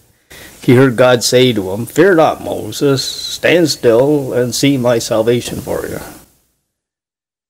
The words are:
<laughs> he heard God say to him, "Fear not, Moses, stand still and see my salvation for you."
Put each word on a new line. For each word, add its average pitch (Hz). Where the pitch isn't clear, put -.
<laughs> -
he 127
heard 127
God 123
say 127
to 95
him, 110
"Fear 180
not, 147
Moses, 131
stand -
still 131
and 123
see 139
my 120
salvation 113
for -
you." -